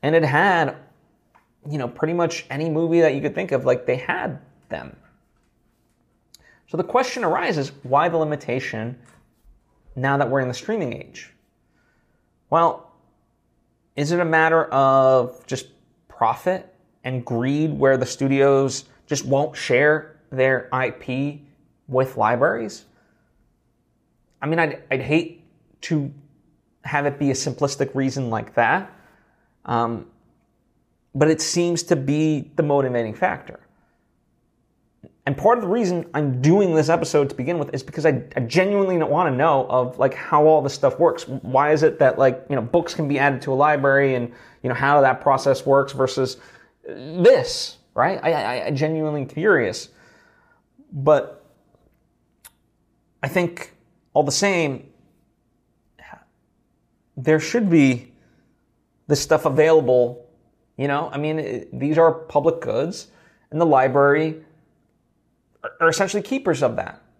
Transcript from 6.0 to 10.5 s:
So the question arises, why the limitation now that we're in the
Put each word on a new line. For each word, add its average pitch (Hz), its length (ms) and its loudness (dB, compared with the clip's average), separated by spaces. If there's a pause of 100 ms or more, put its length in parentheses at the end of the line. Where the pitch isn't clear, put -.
So - 100 -6
the 175 60 -2
question 247 380 -2
arises, 170 500 -2 (100)
why 139 260 2
the 165 80 -2
limitation 131 840 -6 (1000)
now 139 200 0
that 135 140 0
we're 139 100 0
in 127 80 -2
the 120 60 -6